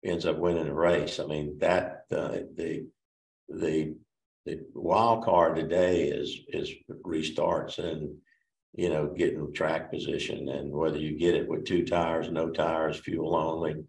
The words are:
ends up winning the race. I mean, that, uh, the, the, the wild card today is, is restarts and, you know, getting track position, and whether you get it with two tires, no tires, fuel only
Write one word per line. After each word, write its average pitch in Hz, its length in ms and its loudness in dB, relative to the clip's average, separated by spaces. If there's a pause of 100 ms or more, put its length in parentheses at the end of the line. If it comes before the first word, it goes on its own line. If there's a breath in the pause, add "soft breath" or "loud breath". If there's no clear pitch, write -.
ends 87 220 -2
up 80 120 2
winning 85 280 2
the 71 80 -2
race. 82 460 2
I - 60 -4
mean, 76 340 -4
that, - 520 2
uh, - 280 -2 (160)
the, 82 320 -6 (640)
the, 78 460 -2 (500)
the - 140 -6 (140)
wild 110 520 4
card 85 300 6
today 85 480 4
is, 71 440 -2
is - 240 -6 (320)
restarts 78 760 -2
and, 78 360 -6 (600)
you 87 140 0
know, 78 180 0
getting 73 460 0
track 80 380 -2
position, 71 580 -4
and 71 220 -6
whether 76 260 0
you 78 200 -2
get 87 180 4
it 85 120 0
with 78 180 -4
two 87 200 2
tires, 82 440 2
no 82 200 0
tires, 80 480 0
fuel 82 380 -2
only 80 400 0 (140)